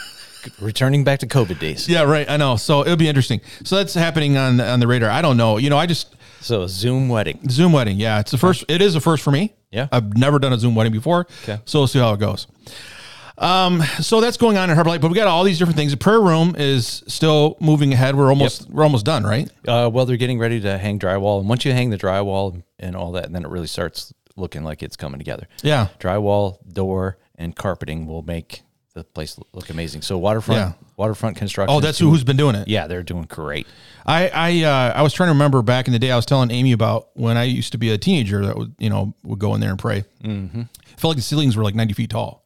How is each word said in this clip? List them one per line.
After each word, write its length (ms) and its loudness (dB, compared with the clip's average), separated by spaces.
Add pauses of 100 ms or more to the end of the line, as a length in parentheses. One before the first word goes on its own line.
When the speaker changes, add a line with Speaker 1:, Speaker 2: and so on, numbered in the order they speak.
(600)
Speaker 1:
<laughs> 60 -6
Returning 380 0
back 160 2
to 80 -8
covid 320 0
days. 300 -6
Speaker 2:
Yeah, 140 2
right. 260 2
I 80 0
know. 180 2
So 260 2
it'll 140 2
be 140 4
interesting. 320 0 (240)
So 100 -2
that's 180 -2
happening 440 2
on, 240 2
on 180 0
the 80 2
radar. 240 2
I 100 0
don't 160 2
know. 200 2
You 120 0
know, 80 2
I 80 2
just 300 -4 (240)
Speaker 1:
So 240 -4
a 60 -6
Zoom 400 -2
wedding. 300 -2 (100)
Speaker 2:
Zoom 240 4
wedding. 260 0
Yeah. 220 0
It's 100 -8
the 60 0
first, 320 2
it 120 0
is 140 2
a 60 -2
first 220 0
for 80 0
me. 220 0 (180)
Speaker 1:
Yeah. 200 -6
Speaker 2:
I've 240 0
never 240 2
done 140 0
a 40 0
Zoom 180 0
wedding 180 0
before. 340 -2 (160)
Speaker 1:
Okay. 220 -8
Speaker 2:
So 160 0
we'll 60 2
see 120 0
how 140 4
it 80 -4
goes. 260 -4 (920)
Um, 440 2 (200)
so 200 2
that's 160 2
going 200 4
on 120 2
in 60 4
Harbor 140 4
Light, 120 0
but 100 4
we 40 0
got 120 4
all 180 4
these 140 2
different 180 2
things. 140 2
The 60 -2
prayer 220 4
room 380 4
is 500 -2
still 540 2
moving 320 4
ahead. 220 2
We're 140 6
almost, 340 2
Speaker 1:
Yep. 80 -20
Speaker 2:
we're 120 2
almost 220 2
done, 180 0
right? 260 -2 (180)
Speaker 1:
Uh, 240 2
well, 140 0
they're 120 0
getting 220 -2
ready 220 -2
to 160 -2
hang 220 -4
drywall. 400 0
And 80 -2
once 160 0
you 100 0
hang 160 0
the 80 -2
drywall 640 -2 (180)
and 180 -10
all 160 -8
that, 180 -8
then 140 -6
it 40 -12
really 180 -8
starts 460 -8 (220)
looking 280 -10
like 200 -10
it's 140 -14
coming 220 -12
together. 280 -12 (160)
Speaker 2:
Yeah. 240 0 (140)
Speaker 1:
Drywall, 560 -2 (140)
door, 460 -4 (200)
and 180 -10
carpeting 520 -8
will 160 -10
make 380 -12 (320)
the 120 -18
place 320 -14
l-, 160 -20
look 160 -16
amazing. 320 -10
So 160 -6
waterfront, 420 0
Speaker 2:
Yeah. 120 -2 (260)
Speaker 1:
waterfront 400 -4
construction 360 -2
Speaker 2:
Oh, 40 4
Speaker 1:
is 60 2
Speaker 2:
that's 160 -2
who, 80 4
Speaker 1:
doing 80 6
Speaker 2:
who's 100 2
been 120 2
doing 180 2
it. 120 -6
Speaker 1:
Yeah, 200 -2
they're 160 -8
doing 200 -8
great. 440 -10 (380)
Speaker 2:
I, 280 2
I, 300 2
uh, 340 2
I 40 2
was 120 4
trying 140 0
to 60 4
remember 280 4
back 260 0
in 60 2
the 60 2
day, 120 0
I 60 2
was 80 0
telling 260 2
Amy 220 2
about 400 0
when 240 0
I 80 0
used 260 -4
to 60 -6
be 140 0
a 60 2
teenager 500 0
that 100 -4
would, 220 -8
you 100 -2
know, 240 -2 (100)
would 160 -8
go 160 -2
in 60 -2
there 80 -2
and 100 -4
pray. 240 -4 (220)
Speaker 1:
Mm-hmm. 380 -8
Speaker 2:
I 360 -20
felt 120 0
like 60 -4
the 60 -2
ceilings 320 0
were, 80 0
like, 120 -2
ninety 180 0
feet 160 -6
tall. 360 -8